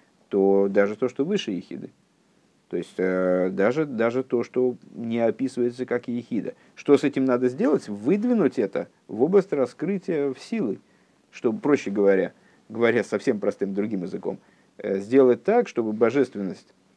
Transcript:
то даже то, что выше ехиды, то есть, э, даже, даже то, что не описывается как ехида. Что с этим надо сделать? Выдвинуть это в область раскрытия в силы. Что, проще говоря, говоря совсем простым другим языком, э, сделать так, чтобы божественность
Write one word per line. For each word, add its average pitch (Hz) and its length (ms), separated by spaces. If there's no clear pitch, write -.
то 98 400
даже 101 280
то, 127 120
что 139 160
выше 180 280
ехиды, - 380
то 90 80
есть, 85 220
э, 92 540
даже, 120 340
даже 117 380
то, 120 180
что 127 340
не 117 260
описывается 120 680
как 120 220
ехида. 117 460
Что 143 240
с 151 60
этим 135 200
надо 127 240
сделать? 190 400
Выдвинуть 175 680
это - 300
в 110 140
область 185 300
раскрытия 147 840
в - 60
силы. 185 380
Что, - 220
проще 131 380
говоря, 98 420
говоря 113 360
совсем 110 360
простым 101 340
другим 101 280
языком, 92 360
э, 101 200
сделать 120 460
так, 233 240
чтобы 110 240
божественность 110 840